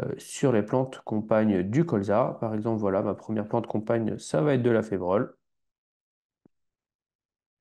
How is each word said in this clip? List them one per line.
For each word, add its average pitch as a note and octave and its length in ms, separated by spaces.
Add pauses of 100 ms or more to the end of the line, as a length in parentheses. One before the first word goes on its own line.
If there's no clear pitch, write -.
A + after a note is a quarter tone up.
euh, - 180
sur - 320
les G#2+ 100
plantes C3 420
compagnes G#2+ 600
du A#2 220
colza. G#2+ 560
Par A2 120
exemple, G#2+ 260
voilà, G2+ 220
ma G#2 140
première G#2+ 320
plante A#2 180
compagne, A2 540
ça - 220
va D3 120
être B2+ 80
de A#2+ 80
la A2 140
févrole. F#2+ 520 (2250)